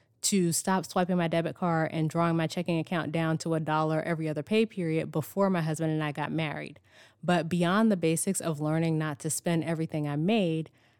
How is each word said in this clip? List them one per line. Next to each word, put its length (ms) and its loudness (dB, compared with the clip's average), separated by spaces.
to 280 2
stop 340 0
swiping 320 0
my 120 2
debit 260 0
card 380 0
and 180 0
drawing 260 2
my 120 0
checking 320 -2
account 320 -4
down 260 0
to 160 -2
a 60 0
dollar 420 0
every 260 -2
other 140 -4
pay 240 2
period 460 -2
before 360 0
my 120 2
husband 320 0
and 100 0
I 80 -2
got 220 -6
married. 480 -6
But 260 2
beyond 420 4
the 60 2
basics 440 0
of 200 -4
learning 380 2
not 220 -4
to 100 -4
spend 320 0
everything 460 -2
I 80 -2
made, 540 0